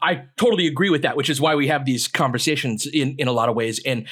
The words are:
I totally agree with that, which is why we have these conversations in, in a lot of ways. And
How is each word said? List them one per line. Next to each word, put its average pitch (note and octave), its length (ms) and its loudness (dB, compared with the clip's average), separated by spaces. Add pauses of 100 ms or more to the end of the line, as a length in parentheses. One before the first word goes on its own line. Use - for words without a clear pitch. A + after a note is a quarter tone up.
I D3+ 220 -2 (120)
totally G3+ 300 2
agree E3 240 2
with D3 120 2
that, B2 140 0
which C#3+ 140 -2
is C3+ 100 -2
why D#3 140 4
we C#3+ 140 2
have C#3+ 180 0
these B2+ 200 -2
conversations C3 800 -2
in, C#3 300 -2
in C#3 120 0
a B2+ 40 2
lot A#2 160 2
of A#2 60 2
ways. A2+ 320 -2
And A#2+ 260 -2